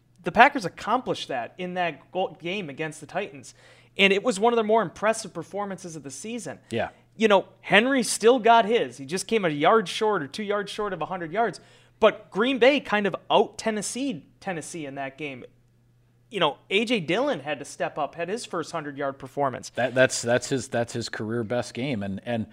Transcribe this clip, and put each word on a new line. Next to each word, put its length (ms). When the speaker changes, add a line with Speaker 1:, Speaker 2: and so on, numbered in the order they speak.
Speaker 1:
the 80
Packers 320
accomplished 640
that 280
in 180
that 360
go-, 300
game 280
against 320
the 60
Titans. 480
And 160
it 120
was 160
one 120
of 40
their 80
more 180
impressive 500
performances 640
of 80
the 80
season. 480
Speaker 2:
Yeah. 180
Speaker 1:
You 120
know, 180
Henry 420
still 380
got 240
his. 340
He 60
just 240
came 160
a 60
yard 380
short 320
or 60
two 160
yards 300
short 200
of 80
a 60
hundred 240
yards. 300
But 320
Green 260
Bay 220
kind 260
of 80
out-Tennesseed 1080
Tennessee 440
in 120
that 200
game. 280
You 60
know, 200
A 140
J 160
Dillon 400
had 180
to 60
step 340
up, 160
had 140
his 180
first 240
hundred-yard 480
performance. 520
Speaker 2:
That, 260
that's, 260
that's 260
his, 200
that's 240
his 160
career 340
best 320
game, 300
and, 200
and 280